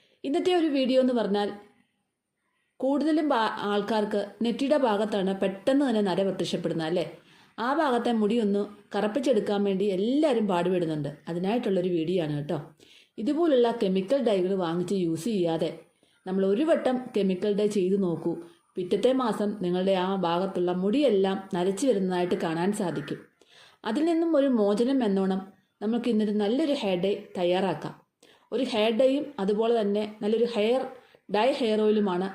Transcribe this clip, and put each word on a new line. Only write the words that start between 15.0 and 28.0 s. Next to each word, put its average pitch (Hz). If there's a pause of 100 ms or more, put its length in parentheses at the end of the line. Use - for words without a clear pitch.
ചെയ്യാതെ 170 (560)
നമ്മൾ 190
ഒരു 208
വട്ടം 262 (200)
കെമിക്കൽ 190
ഡൈ 208
ചെയ്ത് 196
നോക്കൂ. 170 (420)
പിറ്റത്തെ 196
മാസം 214 (120)
നിങ്ങളുടെ 185
ആ 180
ഭാഗത്തുള്ള 180
മുടിയെല്ലാം 196 (180)
നരച്ചു 196
വരുന്നതായിട്ട് 185
കാണാൻ 170
സാധിക്കും. 156 (600)
അതിൽ 302
നിന്നും 339
ഒരു 277 (100)
മോചനം 233
എന്നോണം 190 (400)
നമുക്ക് 233
ഇന്നൊരു 214
നല്ലൊരു 277
ഹെയർ 190
ഡൈ 196 (240)
തയ്യാറാക്കാം. 180 (560)